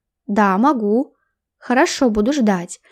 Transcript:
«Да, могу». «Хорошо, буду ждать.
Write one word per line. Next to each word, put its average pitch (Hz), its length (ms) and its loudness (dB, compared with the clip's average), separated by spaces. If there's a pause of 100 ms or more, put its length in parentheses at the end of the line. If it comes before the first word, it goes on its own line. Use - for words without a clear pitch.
(260)
«Да, 202 320 0
могу». 233 580 0 (420)
«Хорошо, 262 520 0
буду 214 220 -2
ждать. 208 480 -2 (120)